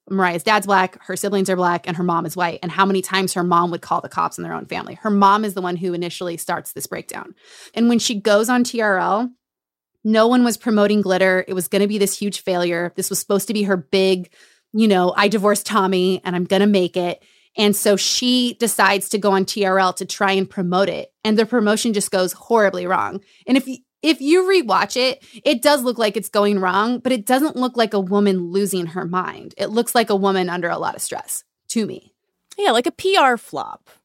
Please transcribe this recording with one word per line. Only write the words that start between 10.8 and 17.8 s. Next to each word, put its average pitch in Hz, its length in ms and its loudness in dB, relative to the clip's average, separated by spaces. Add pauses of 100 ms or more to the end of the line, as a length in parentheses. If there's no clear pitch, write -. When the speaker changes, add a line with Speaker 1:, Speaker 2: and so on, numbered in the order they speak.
Speaker 1:
Glitter. 185 480 2
It - 60 -6
was 180 160 -4
gonna 202 180 2
be 208 100 -4
this 196 220 -2
huge 202 220 -6
failure. 175 560 -2
This 190 120 -4
was 190 100 -4
supposed 196 280 0
to 233 60 -2
be 208 100 0
her 196 140 0
big, 190 560 0 (400)
you 220 160 4
know, 180 260 4
"I 220 140 2
divorced 202 360 0
Tommy 190 600 0
and 180 100 -4
I'm 180 80 -2
gonna 190 240 2
make 185 300 2
it." 175 260 -4 (320)
And 208 180 2
so 208 220 2